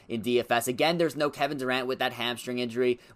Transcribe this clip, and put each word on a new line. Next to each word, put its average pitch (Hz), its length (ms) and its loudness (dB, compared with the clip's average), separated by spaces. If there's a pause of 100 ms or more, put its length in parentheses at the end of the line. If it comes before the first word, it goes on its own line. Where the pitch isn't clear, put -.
in 117 120 -4
D 120 180 2
F 113 140 0
S. 120 160 2
Again, 147 300 2
there's 165 180 0
no 147 120 0
Kevin 143 300 -2
Durant 127 300 -2
with 127 100 -2
that 127 140 0
hamstring 120 480 -4
injury, 123 400 0 (160)